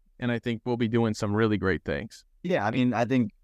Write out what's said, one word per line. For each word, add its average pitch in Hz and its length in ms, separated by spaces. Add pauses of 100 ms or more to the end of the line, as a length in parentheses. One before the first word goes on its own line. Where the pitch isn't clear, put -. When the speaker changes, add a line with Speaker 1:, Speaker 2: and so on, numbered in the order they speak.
(200)
Speaker 1:
and 120 120
I 117 80
think 117 260
we'll 120 120
be 120 100
doing 113 260
some 104 220
really 107 220
great 92 260
things. - 400 (180)
Speaker 2:
Yeah, 170 240
I 110 60
mean, 123 220
I 113 120
think, 120 260 (120)